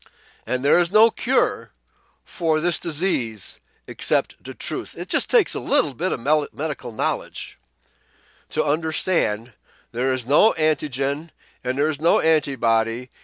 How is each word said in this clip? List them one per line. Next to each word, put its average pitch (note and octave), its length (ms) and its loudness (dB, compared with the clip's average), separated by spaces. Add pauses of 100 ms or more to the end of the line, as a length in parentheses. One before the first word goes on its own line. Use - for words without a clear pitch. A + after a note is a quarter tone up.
(460)
And B2+ 180 -2
there D3+ 140 4
is F3 140 0
no A3 180 6
cure C3+ 640 -2 (520)
for D#3+ 360 0
this E3 180 0
disease C#3+ 800 -4 (300)
except - 540 -2
the C3 120 -10
truth. C3 420 -6
It F3 120 -8
just - 200 0
takes A3+ 260 2
a C3+ 60 -4
little F3+ 320 0
bit D#3+ 200 -2
of B2+ 80 -4
mel-, D3 340 2
medical C3 380 -6
knowledge A2+ 680 -4 (920)
to D#3 140 0
understand D3+ 880 0 (380)
there C3 240 0
is A#2+ 140 -6
no E3+ 280 6
antigen D3 760 -2 (340)
and B2+ 120 -2
there D3+ 140 2
is C#3+ 100 -4
no F3 200 2
antibody, B2 880 0 (140)